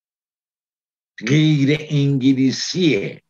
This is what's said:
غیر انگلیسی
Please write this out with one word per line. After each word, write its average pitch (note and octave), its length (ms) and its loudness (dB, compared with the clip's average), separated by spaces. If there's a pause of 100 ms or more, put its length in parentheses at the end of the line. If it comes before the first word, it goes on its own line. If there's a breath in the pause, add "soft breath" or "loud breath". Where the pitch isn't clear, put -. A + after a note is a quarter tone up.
(1300)
غیر D3 540 2
انگلیسی C3+ 1500 0